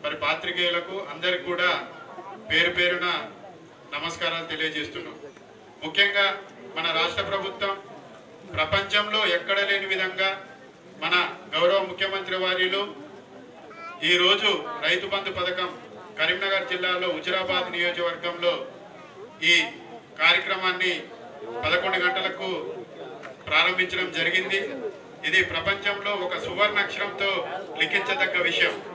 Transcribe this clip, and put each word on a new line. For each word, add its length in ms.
మరి 120
పాత్రికేయులకు 960
అందరికి 300
కూడా 400
పేరు 180
పేరున 580
నమస్కారాలు 500
తెలియజేస్తున్నాం. 720
ముఖ్యంగా 540
మన 100
రాష్ట్ర 360
ప్రభుత్వం 540
ప్రపంచంలో 720
ఎక్కడ 340
లేని 260
విధంగా 580
మన 280
గౌరవ 220
ముఖ్యమంత్రి 580
వారిలు 580
ఈరోజు 600
రైతు 240
బంధు 240
పథకం 480
కరీంనగర్ 500
జిల్లాలో 400
హుజురాబాద్ 640
నియోజకవర్గంలో 960
ఈ 220
కార్యక్రమాన్ని 840
పదకొండు 320
గంటలకు 800
ప్రారంభించడం 680
జరిగింది. 580
ఇది 180
ప్రపంచంలో 680
ఒక 280
సువర్ణ 400
అక్షరంతో 720
లిఖించదగ్గ 640
విషయం. 400